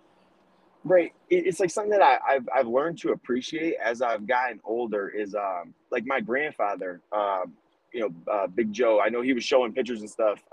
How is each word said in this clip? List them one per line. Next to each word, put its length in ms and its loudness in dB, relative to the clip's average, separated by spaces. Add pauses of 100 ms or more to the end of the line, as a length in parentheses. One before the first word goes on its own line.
(880)
Right. 280 4 (160)
It, 160 2
it's, 140 -2
like, 100 4
something 220 -2
that 100 6
I, 160 6 (100)
I've, 260 2
I've 120 2
learned 320 0
to 140 -2
appreciate 680 -4
as 200 -2
I've 240 -2
gotten 380 0
older 440 -2
is, 260 -6
um, 380 -6 (180)
like, 140 -2
my 160 -2
grandfather, 800 -4 (100)
um, 440 -2 (380)
you 80 -6
know, 320 -4
uh, 160 0
Big 240 -2
Joe, 280 4
I 80 2
know 140 -2
he 100 0
was 120 -2
showing 280 2
pictures 280 -4
and 100 -12
stuff, 320 0 (100)